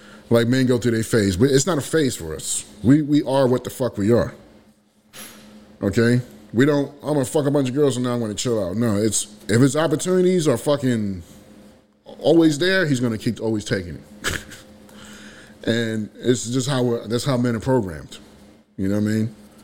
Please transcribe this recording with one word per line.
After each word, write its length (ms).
like, 180
men 180
go 120
through 140
their 100
phase, 340
but 140
it's 160
not 120
a 40
phase 340
for 180
us. 300
We, 200
we 200
are 240
what 180
the 60
fuck 280
we 140
are. 220
Okay? 380
We 120
don't, 240
"I'm 120
gonna 100
fuck 220
a 40
bunch 180
of 60
girls 220
and 80
now 100
I'm 60
gonna 140
chill 320
out." 100
No, 200
it's, 300
if 120
his 160
opportunities 720
are 100
fucking 640
always 400
there, 280
he's 140
gonna 180
keep 220
always 240
taking 320
it. 480
<laughs> 40
And 520
it's 340
just 180
how 140
we're, 240
that's 180
how 120
men 180
are 60
programmed. 580
You 120
know 80
what 120
I 60
mean? 200